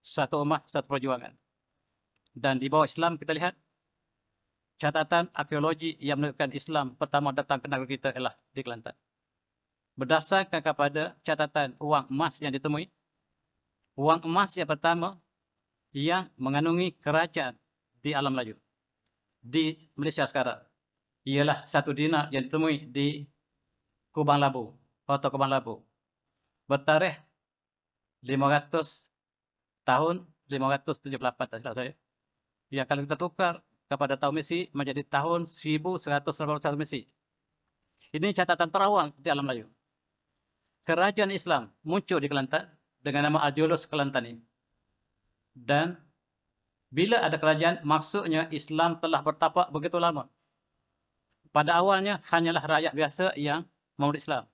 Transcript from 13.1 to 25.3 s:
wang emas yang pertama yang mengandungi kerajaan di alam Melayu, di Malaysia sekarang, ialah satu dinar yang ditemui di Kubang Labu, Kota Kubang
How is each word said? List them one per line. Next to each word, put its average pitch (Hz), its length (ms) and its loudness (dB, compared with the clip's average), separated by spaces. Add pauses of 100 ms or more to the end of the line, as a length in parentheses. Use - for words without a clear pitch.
wang 160 240 4
emas 180 320 2
yang 165 140 -4
pertama 170 500 0 (720)
yang 170 480 0
mengandungi 160 640 0
kerajaan 151 560 -2 (400)
di 147 160 -4
alam 139 160 0
Melayu, 120 240 -4 (880)
di 156 320 0 (240)
Malaysia 147 240 -2
sekarang, 127 400 -2 (640)
ialah 139 400 0
satu 151 240 0
dinar 147 400 0
yang 131 160 -2
ditemui 156 400 -2
di 143 400 -4 (880)
Kubang 147 240 4
Labu, 131 320 0 (320)
Kota 139 240 0
Kubang 135 240 0